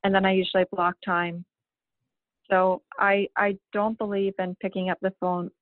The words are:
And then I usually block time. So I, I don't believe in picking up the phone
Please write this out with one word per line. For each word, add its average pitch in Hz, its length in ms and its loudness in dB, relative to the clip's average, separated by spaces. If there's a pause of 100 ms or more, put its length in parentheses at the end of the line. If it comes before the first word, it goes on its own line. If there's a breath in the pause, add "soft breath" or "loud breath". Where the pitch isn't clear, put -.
And 196 100 2
then 190 100 4
I 190 80 4
usually 185 400 2
block 180 320 0
time. 175 400 -2 (1040)
So 185 320 2 (160)
I, 202 380 2
I 202 200 0 (160)
don't 220 260 -2
believe 196 400 -2
in 180 220 -4
picking 185 300 -4
up 175 100 -2
the 190 200 -2
phone 180 300 -2 (120)